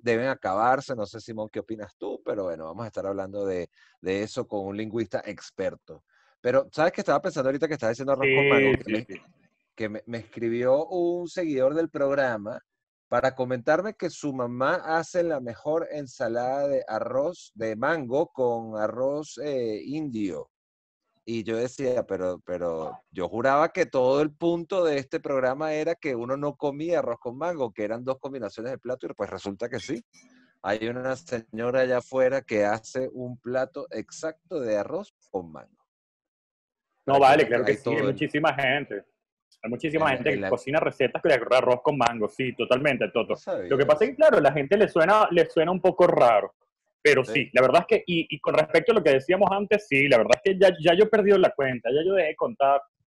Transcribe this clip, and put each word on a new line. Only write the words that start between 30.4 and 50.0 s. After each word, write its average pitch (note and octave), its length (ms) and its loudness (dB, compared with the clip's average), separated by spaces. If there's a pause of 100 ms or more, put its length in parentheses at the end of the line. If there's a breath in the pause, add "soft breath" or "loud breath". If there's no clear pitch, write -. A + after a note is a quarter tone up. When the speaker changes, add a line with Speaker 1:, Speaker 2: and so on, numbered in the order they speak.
Speaker 1:
Hay A2 280 -4
una B2+ 260 -6
señora A#2+ 640 -4
allá B2+ 180 2
afuera B2+ 420 0
que G#2 240 0
hace A#2 480 -4
un B2 260 -12
plato C3 520 -6
exacto D#3 680 -10
de A2 180 -2
arroz C3+ 360 -6 (180)
con F2 180 -8
mango. C#2 280 -20 (1300)
Speaker 2:
No, C#3 140 4
Speaker 1:
Para C#3 180 8
que D#3 60 6
Speaker 2:
vale, - 0 -
Speaker 1:
veas B2 60 2
Speaker 2:
claro A#2+ 160 2
Speaker 1:
que C#3 60 2
Speaker 2:
que - 0 -
Speaker 1:
hay C#3 120 2
Speaker 2:
sí, - 60 -4
hay A2+ 80 0
Speaker 1:
todo G#2+ 100 0
el - 60 0
Speaker 2:
muchísima D3+ 400 -2
gente. C3+ 500 -2 (580)
Hay A2+ 80 -10
muchísima D3+ 420 -2
Speaker 1:
En C3 60 -2
Speaker 2:
gente B2+ 140 -2
que G2+ 140 -2
Speaker 1:
el F#2+ 40 -2
Speaker 2:
cocina C#3 300 0
recetas C3+ 420 -2
de D#3+ 120 4
arroz B2 500 2
con D3 140 0
mango, A#2 300 0
sí, B2+ 280 -6
totalmente, B2 580 0
Toto. A2 200 -2
Speaker 1:
No - 40 -4
sabía A#2+ 320 -8
Speaker 2:
Lo C#3 80 2
que C#3 80 4
pasa D3+ 180 4
es B3+ 60 2
Speaker 1:
eso. - 20 -8
Speaker 2:
que, B3+ 60 -12
claro, C#4+ 240 6
la C#3 100 6
gente D3 260 0
le G#3 120 6
suena, F#3+ 420 4
le E3+ 180 6
suena E3 220 2
un F#3 100 -2
poco F3+ 260 6
raro, A2+ 480 4 (460)
pero C3+ 220 6
Speaker 1:
Sí. G#2+ 100 -6
Speaker 2:
sí, B2 200 -2
la B2 80 6
verdad C3 200 6
es E3+ 60 -8 (100)
que, - 80 -2
y, E3+ 300 -2
y - 40 -12
con D3+ 160 -2
respecto E3 360 2
a A#3 40 6
lo G3 80 2
que D3+ 80 6
decíamos F3+ 400 4
antes, G#3 360 0
sí, C#3 200 2